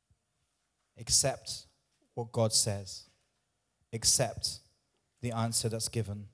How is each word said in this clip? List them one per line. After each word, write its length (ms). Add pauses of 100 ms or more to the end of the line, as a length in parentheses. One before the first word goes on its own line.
(1000)
Accept 680 (480)
what 160
God 220
says. 520 (880)
Accept 680 (600)
the 120
answer 360
that's 200
given. 460